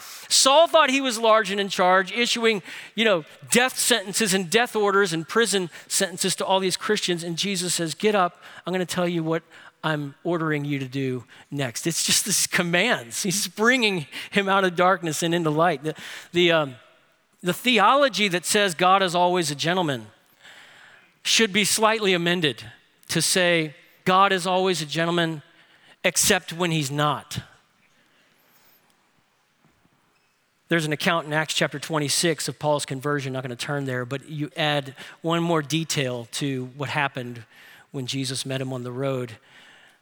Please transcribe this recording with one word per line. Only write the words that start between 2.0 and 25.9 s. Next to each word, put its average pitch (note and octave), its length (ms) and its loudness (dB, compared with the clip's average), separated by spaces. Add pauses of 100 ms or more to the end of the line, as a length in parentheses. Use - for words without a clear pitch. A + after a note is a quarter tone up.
issuing, A3+ 500 0 (320)
you G#3+ 100 0
know, F#3+ 220 2 (240)
death B3 300 4
sentences G3+ 560 0
and F#3+ 120 -2
death A3+ 280 2
orders G3+ 360 2
and E3 160 -4
prison G3 440 0 (160)
sentences F3+ 480 -2
to G3 100 -4
all F#3+ 140 2
these F#3+ 180 -2
Christians. F3+ 460 -2
And E3+ 120 -6
Jesus F3 380 -2
says, E3 220 -4
"Get G#3+ 180 0
up, F3+ 300 0 (220)
I'm F3 80 -4
gonna F#3 120 -2
tell F3+ 220 -2
you E3+ 160 -2
what D#3+ 180 -2 (420)
I'm D3 300 -4 (100)
ordering D#3+ 420 -2
you C#3+ 120 -2
to C3+ 100 -6
do B2+ 360 -4 (260)
next." C#3 380 -6
It's - 180 -2
just - 200 0
this G3 200 0
commands. F3 800 0
He's G3+ 240 -2
bringing G#3+ 580 0 (240)
him G3 180 0
out G3 160 2
of F3+ 120 0
darkness F3+ 480 0
and E3+ 100 0
into E3+ 160 0
light. D3+ 340 0
The, D#3 120 -6 (360)
the, F3 200 4
um, D3 240 0 (640)
the F3+ 120 -2
theology A3+ 760 4
that F3 180 -2
says G3+ 300 2
God F#3 260 4
is F3 140 0
always F3+ 340 2
a D3 60 -4
gentleman C#3 560 -2 (1120)
should A3+ 280 2
be G3 140 2
slightly G#3+ 480 2
amended E3+ 520 0 (420)
to - 120 -2
say E3+ 540 2 (320)
God F#3+ 260 4
is F#3 140 0
always F#3 380 0
a - 20 -6
gentleman E3 560 -2 (600)